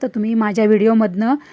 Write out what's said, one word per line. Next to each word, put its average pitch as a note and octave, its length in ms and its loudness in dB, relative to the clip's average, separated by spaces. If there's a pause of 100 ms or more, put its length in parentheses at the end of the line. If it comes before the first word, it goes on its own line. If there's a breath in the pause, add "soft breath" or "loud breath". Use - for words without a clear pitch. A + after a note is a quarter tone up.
तर C4 60 -4
तुम्ही A3 260 -4
माझ्या G#3+ 320 0
व्हिडिओमधनं G#3+ 720 2 (180 loud breath)